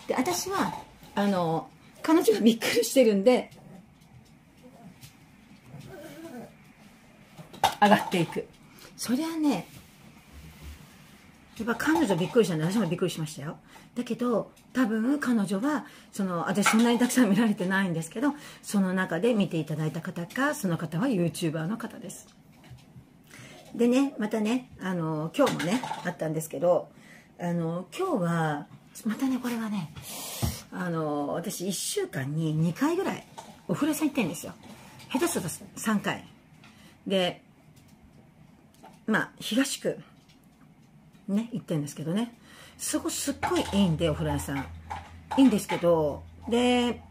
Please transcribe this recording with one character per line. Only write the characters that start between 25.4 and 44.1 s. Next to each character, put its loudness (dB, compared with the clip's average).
日 0
も -4
ね、 0
あ -2
っ -10
た -2
ん -2
で -2
す -10
け -8
ど、 2
あ -2
の、 -2
今 0
日 0
は、 0
ま -2
た -2
ね、 0
こ -6
れ -2
が -4
ね、 -6
あ -4
の、 -2
私 -4
一 -2
週 -4
間 -6
に 0
二 2
回 0
ぐ 0
ら -2
い -12
お -2
風 0
呂 2
屋 -4
さ 0
ん 2
行 0
っ -16
て 2
ん 0
で -4
す -10
よ。 -10
下 0
手 4
す -2
る -6
と -4
三 0
回。 -4
で、 0
ま 2
あ、 -4
東 0
区、 -2
ね、 -2
行 -6
っ -20
て -2
ん 0
で -6
す -12
け -8
ど -2
ね。 -2
そ -2
こ -6
す -4
っ -8
ご 0
い 2
い 2
い 6
ん 2
で、 0